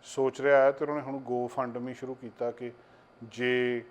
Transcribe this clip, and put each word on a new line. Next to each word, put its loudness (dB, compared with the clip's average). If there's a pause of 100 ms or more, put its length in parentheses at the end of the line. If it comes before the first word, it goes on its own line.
ਸੋਚ -2
ਰਿਹਾ 8
ਹੈ 8
ਤੇ -2
ਉਹਨਾਂ -4
ਨੇ -4
ਹੁਣ -8
GoFundMe -4
ਸ਼ੁਰੂ -8
ਕੀਤਾ -6
ਕਿ -10 (520)
ਜੇ 0